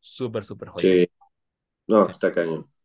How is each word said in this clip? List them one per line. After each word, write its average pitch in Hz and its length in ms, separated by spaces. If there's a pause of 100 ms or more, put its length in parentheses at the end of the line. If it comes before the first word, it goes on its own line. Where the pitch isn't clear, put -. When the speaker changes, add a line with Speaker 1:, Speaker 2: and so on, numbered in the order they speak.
Speaker 1:
Súper, 113 440
súper - 240
joya. 92 240
Speaker 2:
Sí. 90 140 (800)
No, 101 200
Speaker 1:
Sí. 92 40
Speaker 2:
está 90 220
cañón. 82 380 (140)